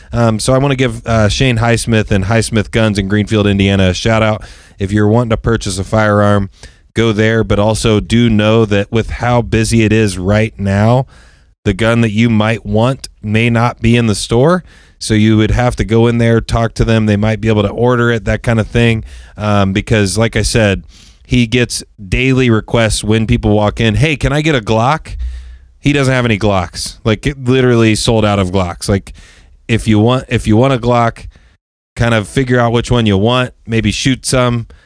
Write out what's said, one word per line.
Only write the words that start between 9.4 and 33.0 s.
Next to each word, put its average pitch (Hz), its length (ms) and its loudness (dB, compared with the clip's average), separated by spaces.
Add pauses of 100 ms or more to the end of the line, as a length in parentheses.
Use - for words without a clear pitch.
busy 110 420 0
it 107 100 2
is 107 240 0
right 104 420 -2
now, 107 460 0 (580)
the 104 100 0
gun 113 280 0
that 113 100 2
you 117 180 2
might 110 360 0
want 113 420 -2 (140)
may 110 280 0
not 117 320 0
be 117 140 2
in 117 120 2
the 101 80 0
store. 151 480 0 (360)
So - 160 -4
you 107 220 4
would 107 140 2
have 123 260 0
to 113 60 -2
go 113 240 2
in 117 120 0
there, 117 220 2
talk 117 340 -2
to 113 100 0
them. 113 220 2
They 104 80 2
might 107 260 0
be 110 60 -2
able 107 160 2
to 101 60 -2
order 120 420 0
it, 107 140 -4
that 110 180 -2
kind 113 160 0
of 104 80 -2
thing. 117 360 0 (340)
Um, 101 360 0
because, 104 440 0
like 113 180 0
I 110 80 0
said, 101 400 0 (420)
he 123 220 0
gets 120 360 -2 (260)
daily 127 420 0
requests 110 520 0
when 110 220 0
people 113 300 0
walk 104 240 0
in, 113 160 0
"Hey, 147 200 0
can 131 180 -2
I 151 80 0
get 156 120 0
a 123 80 0
Glock?" 113 540 -2 (640)
He 143 140 0
doesn't 131 200 0
have 123 120 0
any 110 120 0
Glocks. 95 640 -4
Like, 110 220 -2
it 135 180 -6
literally 123 520 2
sold 110 300 0
out 101 120 0
of 92 140 0
Glocks. 90 360 -4
Like, 98 260 -2 (540)
if 113 200 -2
you 107 120 2
want, 127 300 0
if 117 160 -2
you 107 100 2
want 131 180 2
a 123 40 0
Glock, 117 480 -2 (680)
kind 117 180 0
of 104 140 0
figure 123 320 0
out 117 120 0
which 117 200 -2
one 120 160 2